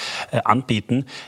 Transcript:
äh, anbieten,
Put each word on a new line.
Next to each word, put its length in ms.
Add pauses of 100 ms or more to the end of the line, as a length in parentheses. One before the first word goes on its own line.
(320)
äh, 120
anbieten, 640 (220)